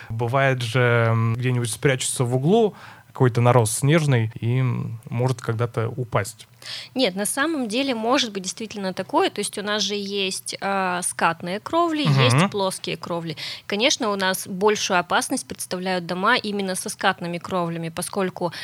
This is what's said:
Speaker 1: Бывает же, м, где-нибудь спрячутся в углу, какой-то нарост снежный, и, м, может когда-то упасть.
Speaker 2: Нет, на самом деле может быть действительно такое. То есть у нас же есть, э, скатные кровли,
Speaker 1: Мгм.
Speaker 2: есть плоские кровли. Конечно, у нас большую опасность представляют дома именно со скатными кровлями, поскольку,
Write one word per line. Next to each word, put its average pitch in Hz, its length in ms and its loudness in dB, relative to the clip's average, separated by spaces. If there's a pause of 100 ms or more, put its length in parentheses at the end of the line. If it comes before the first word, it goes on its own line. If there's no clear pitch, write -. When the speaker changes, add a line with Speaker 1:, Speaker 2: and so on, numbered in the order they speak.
Speaker 1:
Бывает 127 520 2
же, 120 180 0 (320)
м, 113 240 2
где-нибудь 120 360 0
спрячутся - 540 -2
в 120 100 0
углу, 185 380 4 (400)
какой-то 120 280 4
нарост 120 360 6
снежный, 139 540 2 (100)
и, 117 160 0
м, 120 500 -2
может 123 320 -2
когда-то 113 480 -2
упасть. 120 600 -4 (480)
Speaker 2:
Нет, 226 200 2
на 202 100 -2
самом 277 420 -2
деле 254 260 0
может 233 380 0
быть 202 120 -6
действительно 196 500 -6
такое. 294 360 0
То - 120 -8
есть - 160 -6
у 208 40 -6
нас 208 220 -2
же 202 120 -4
есть, 196 680 -4
э, 190 420 -2
скатные 175 560 -2
кровли, 320 480 0
Speaker 1:
Мгм. 135 160 4
Speaker 2:
есть 135 280 4
плоские 190 440 -4
кровли. 165 400 -8 (320)
Конечно, 226 440 2
у 202 40 0
нас 190 320 -2
большую 208 500 2
опасность 220 480 0
представляют 180 600 -4
дома 185 320 2
именно 202 380 -2
со - 120 -8
скатными 185 500 -2
кровлями, 170 520 -4
поскольку, 180 640 -4 (100)